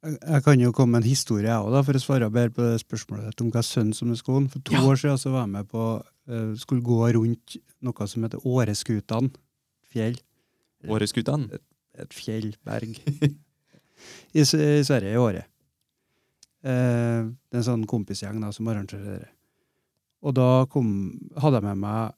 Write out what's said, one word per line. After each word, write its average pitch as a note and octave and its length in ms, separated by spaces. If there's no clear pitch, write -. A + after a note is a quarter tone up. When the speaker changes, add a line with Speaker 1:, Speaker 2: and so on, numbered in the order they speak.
Speaker 1:
Jeg, D#3 180
jeg D3 240
kan C#3 180
jo B2 80
komme A#2+ 240
med A#2 80
en A2+ 80
historie, A2 380
jeg A2+ 100
også, G#2+ 160
da, C#3 80
for C3+ 160
å B2 60
svare B2 260
bedre A#2+ 240
på A#2+ 80
det A#2 160
spørsmålet G#2+ 480
ditt A2 160
om A#2 80
hva A#2 80
jeg A2+ 100
synes A2 320
om A#2 140
skoen. C3 340
For C3+ 140
to - 140
Speaker 2:
Ja. C3+ 100
Speaker 1:
år C3+ 140
siden C#3+ 180
så C3+ 140
var B2+ 100
jeg G2+ 80
med G2+ 160
på, A2+ 160
eh, A2+ 260
skulle B2 260
gå A#2+ 200
rundt A#2 440
noe A#2 260
som A2 160
heter A2+ 240
Åreskutan A2+ 800
fjell. A#2 240
Speaker 2:
Åreskutan? A2 680
Speaker 1:
Et, - 140
et - 200
fjell, A2 380
berg. A2 320
<laughs> - 680
I D3+ 140
S-, - 80
i D3 320
Sverige, G#2 240
i A#2 80
Åre. A2+ 240
Eh, A#2 640
det B2 300
er - 20
en A2+ 80
sånn A#2 180
kompisgjeng G#2 540
da, G#2 160
som A2+ 160
arrangerer G2+ 480
det. E2+ 100
Og C#3 140
da B2+ 320
kom, B2+ 180
hadde C#3 160
jeg G#2 80
med G2+ 160
meg G#2+ 360